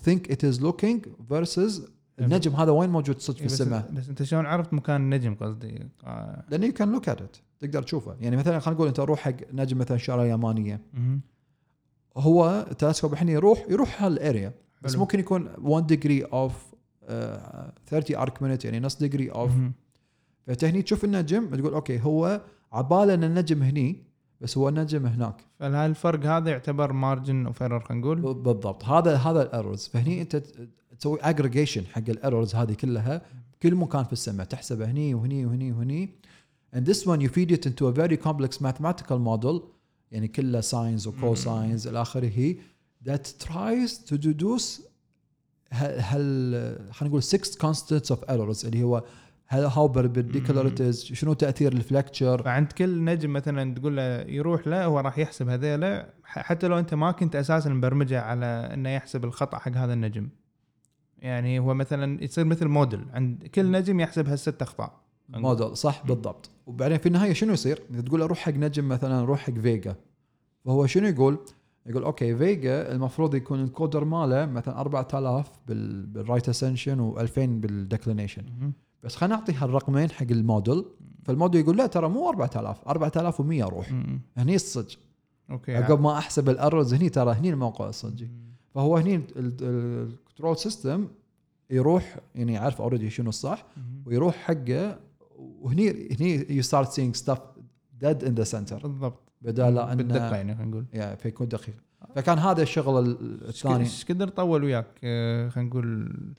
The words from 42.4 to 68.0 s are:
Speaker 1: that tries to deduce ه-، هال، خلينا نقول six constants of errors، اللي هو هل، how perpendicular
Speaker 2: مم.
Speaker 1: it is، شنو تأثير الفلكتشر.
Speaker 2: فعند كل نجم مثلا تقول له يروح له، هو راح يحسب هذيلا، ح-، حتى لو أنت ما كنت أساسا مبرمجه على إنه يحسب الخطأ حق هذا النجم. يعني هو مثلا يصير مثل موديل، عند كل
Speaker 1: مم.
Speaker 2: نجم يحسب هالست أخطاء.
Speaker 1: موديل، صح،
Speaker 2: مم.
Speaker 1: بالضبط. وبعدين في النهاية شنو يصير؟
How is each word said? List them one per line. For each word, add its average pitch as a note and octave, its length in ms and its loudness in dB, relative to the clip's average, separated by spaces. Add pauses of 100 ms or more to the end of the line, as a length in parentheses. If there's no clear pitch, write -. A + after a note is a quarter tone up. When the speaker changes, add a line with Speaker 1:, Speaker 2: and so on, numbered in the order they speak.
Speaker 1:
that C#3 200 -4 (160)
tries A3 480 -2
to - 260 -4
deduce D#3 640 -2 (920)
ه-، C3+ 260 -2
هال، A#2+ 960 -2
خلينا D3 160 -4
نقول C#3+ 140 2
six G3 240 0
constants D3+ 680 0
of A#2+ 40 -2
errors، A2 460 -2
اللي A#2 180 0
هو A#2+ 200 2 (420)
هل، C3+ 260 2
how D3 220 6
perpendicular B2+ 600 2
Speaker 2:
مم. C3 200 2
Speaker 1:
it - 40 0
is، B2 160 2
شنو C#3+ 380 -2
تأثير D3 400 2
الفلكتشر. B2+ 720 2
Speaker 2:
فعند C#3 280 2
كل F3+ 320 0
نجم D#3+ 300 0
مثلا C#3 420 -2
تقول C#3 220 -2
له B2+ 240 -2
يروح D#3 460 -2
له، F3 180 0
هو D3+ 140 4
راح C3+ 180 -2
يحسب C#3+ 320 -2
هذيلا، D3 640 -2 (100)
ح-، - 160 -12
حتى F3 280 0
لو F3 120 2
أنت E3+ 140 -2
ما D#3 180 2
كنت E3 240 0
أساسا D3 340 2
مبرمجه C3 520 2
على A#2+ 240 -2
إنه A#2+ 440 -4
يحسب C3 360 -4
الخطأ A#2+ 320 -4
حق - 140 -6
هذا B2 220 0
النجم. A2 360 -2 (880)
يعني B2+ 420 -2
هو C3 140 2
مثلا C#3 500 -2
يصير D#3+ 220 0
مثل E3 220 2
موديل، C#3 460 2
عند B2 300 -2
كل F#3+ 200 0
Speaker 1:
مم. F#3 120 4
Speaker 2:
نجم F#3 240 2
يحسب D#3+ 280 0
هالست C#3+ 340 -2
أخطاء. - 460 -8 (220)
Speaker 1:
موديل، A2+ 480 0
صح، C#3+ 240 0
Speaker 2:
مم. C3+ 60 -10
Speaker 1:
بالضبط. G#2+ 420 -4 (160)
وبعدين C3 320 0
في - 80 0
النهاية F3+ 280 4
شنو G#3+ 200 2
يصير؟ C#3+ 280 0 (240)